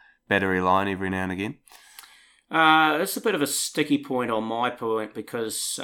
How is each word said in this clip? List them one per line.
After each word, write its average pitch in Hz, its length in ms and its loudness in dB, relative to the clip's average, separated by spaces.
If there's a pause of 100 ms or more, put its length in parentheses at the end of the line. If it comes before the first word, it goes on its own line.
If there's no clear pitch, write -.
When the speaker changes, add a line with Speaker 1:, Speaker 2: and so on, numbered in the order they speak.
(280)
Speaker 1:
battery 95 340 2
line 95 260 4
every 95 220 -4
now 92 140 -2
and 92 80 -4
again? 101 260 -6 (920)
Speaker 2:
Uh, 156 500 4
it's 190 180 -2
a - 20 -6
bit 208 140 0
of 151 80 0
a 139 40 2
sticky 143 560 -2
point 123 280 -2
on 110 120 0
my 117 280 -2
point 110 420 -4
because, 110 720 -6